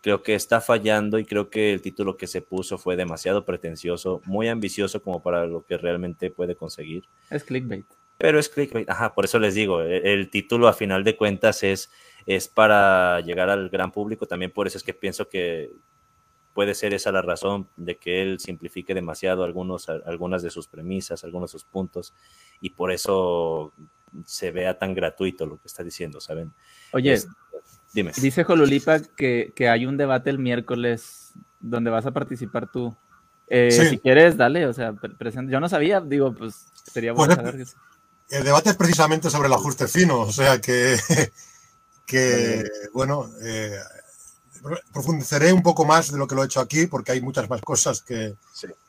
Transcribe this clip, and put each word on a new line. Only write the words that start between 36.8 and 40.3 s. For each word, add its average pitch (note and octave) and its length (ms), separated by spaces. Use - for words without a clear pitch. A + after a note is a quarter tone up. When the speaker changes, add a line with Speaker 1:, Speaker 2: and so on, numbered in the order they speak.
Speaker 2:
sería A#2 240
Speaker 3:
Pues - 120
Speaker 2:
bueno E3+ 140
Speaker 3:
el, A#2+ 60
Speaker 2:
saber B2+ 120
que B2 60
sí. - 100
Speaker 3:
el C#3 140
debate C#3+ 260
es G3+ 60
precisamente D#3+ 560
sobre D3 160
el C3 60
ajuste C3+ 340
fino, E3 340
o G#2+ 100